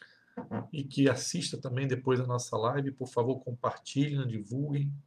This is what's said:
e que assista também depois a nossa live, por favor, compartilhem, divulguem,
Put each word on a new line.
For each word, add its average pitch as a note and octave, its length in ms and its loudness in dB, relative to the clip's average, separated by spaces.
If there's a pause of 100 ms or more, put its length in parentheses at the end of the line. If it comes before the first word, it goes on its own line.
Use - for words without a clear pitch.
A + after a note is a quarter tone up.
(720)
e C#3+ 140 -6
que C#3 240 4
assista - 500 -2
também C3 300 -4
depois B2+ 320 2
a B2 60 -2
nossa B2 320 -4
live, C3+ 340 4
por B2 160 -8
favor, B2 320 2
compartilhem, C3+ 840 0
divulguem, C#3 680 -2 (140)